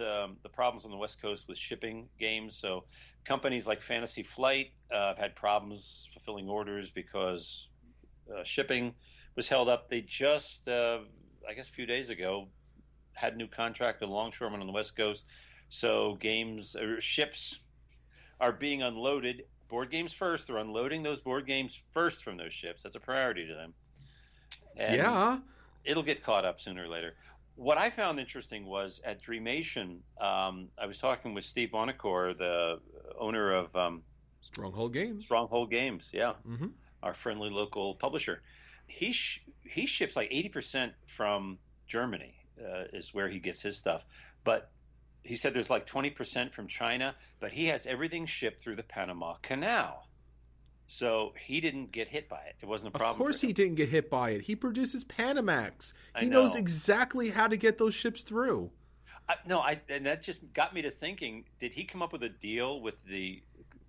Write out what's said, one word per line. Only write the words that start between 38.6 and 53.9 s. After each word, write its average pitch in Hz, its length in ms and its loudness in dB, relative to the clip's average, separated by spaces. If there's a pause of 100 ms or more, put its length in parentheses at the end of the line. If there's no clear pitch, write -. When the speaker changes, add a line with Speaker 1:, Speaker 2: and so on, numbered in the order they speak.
Speaker 1:
He 220 260 -2
sh-, - 300 -2 (200)
he 226 240 -2
ships, - 300 0
like, 113 140 0
eighty 165 180 0
percent 131 460 -2 (120)
from 98 520 0 (280)
Germany, 101 480 -2 (260)
uh, 92 320 -6
is 92 220 -10
where 98 140 2
he 95 100 -4
gets 87 240 -6
his 104 140 -2
stuff. 82 280 0 (400)
But - 260 4 (520)
he 120 140 -6
said 127 180 2
there's, 123 160 2
like, 113 160 2
twenty 139 240 -2
percent 127 440 -4
from 107 140 -10
China, 127 460 0 (240)
but 107 140 -6
he 156 140 0
has 147 200 0
everything 160 400 -2
shipped - 360 -4
through 107 140 -6
the 110 60 -8
Panama 87 600 -6
Canal. 139 640 -2 (800)
So 110 520 2
he 143 200 -2
didn't 139 320 -2
get 113 160 -4
hit 147 200 -6
by 71 140 -10
it. 76 180 -14
It 104 60 -12
wasn't 107 280 -4
a - 40 -2
problem 113 140 4
Speaker 2:
Of 110 60 -2
course 285 220 2
Speaker 1:
for 262 60 2
him. - 20 4
Speaker 2:
he 214 60 2
didn't 180 220 4
get 147 120 4
hit 151 220 4